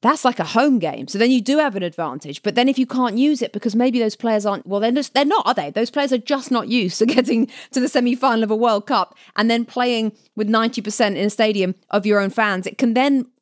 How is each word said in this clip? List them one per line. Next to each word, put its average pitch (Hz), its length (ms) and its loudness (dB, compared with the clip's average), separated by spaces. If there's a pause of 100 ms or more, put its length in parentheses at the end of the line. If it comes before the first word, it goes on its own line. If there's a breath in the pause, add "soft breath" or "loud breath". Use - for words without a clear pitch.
that's 285 240 0
like 247 140 0
a 165 40 -2
home 254 360 2
game. 139 280 -6
So 196 100 -8
then 233 140 4
you 254 100 2
do 269 180 2
have 277 160 0
an 196 80 -4
advantage. 151 600 -8
But 196 120 -2
then 247 140 4
if 269 80 0
you 262 80 2
can't 247 320 -2
use 277 240 2
it - 120 -6
because 208 220 -4
maybe 247 240 2
those 220 160 0
players 214 300 -2
aren't, 202 220 -4
well, 196 120 -2
they're 226 120 2
just, 262 240 -2
they're 277 100 2
not, 330 220 2
are 240 80 2
they? 147 160 -6
Those 233 180 -2
players 285 220 -2
are 254 80 2
just 269 320 -4
not 233 160 0
used 214 320 0
to 220 60 4
<laughs> - 20 2
getting 240 420 0 (220 loud breath)
to 262 80 0
the 247 100 0
semi-final 247 540 0
of 214 80 -2
a 220 40 0
World 220 320 0
Cup 214 280 -2 (200 soft breath)
and 220 140 2
then 233 140 2
playing 233 480 -2 (240 soft breath)
with 214 140 -2
ninety 226 320 0
percent 208 360 0
in 190 100 0
a - 20 2
stadium 202 460 0 (160)
of 202 160 0
your 208 120 4
own 196 120 -2
fans. 202 340 -2
It - 140 -10
can 233 160 2
then 269 320 2 (140)